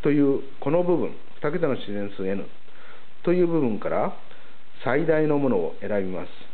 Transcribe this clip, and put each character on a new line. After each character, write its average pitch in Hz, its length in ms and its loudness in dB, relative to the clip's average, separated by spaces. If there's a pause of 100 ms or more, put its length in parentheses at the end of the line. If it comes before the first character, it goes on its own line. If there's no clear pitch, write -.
と 151 80 2
い 147 100 4
う、 139 220 4 (180)
こ 139 100 -2
の 175 120 4
部 175 140 2
分、 104 200 0 (260)
二 151 100 0
桁 170 140 0
の 131 80 2
自 104 180 -4
然 101 240 -2
数 95 100 -2
N 95 200 -2 (800)
と 175 80 2
い 180 100 4
う 170 40 4
部 165 140 2
分 113 200 0
か - 80 -2
ら、 120 280 0 (680)
最 143 220 2
大 156 200 4
の 147 120 2
も 139 100 2
の 113 80 4
を 82 240 0
選 101 100 -2 (160)
び 92 60 -2
ま 87 120 -2
す。 - 40 -4 (240)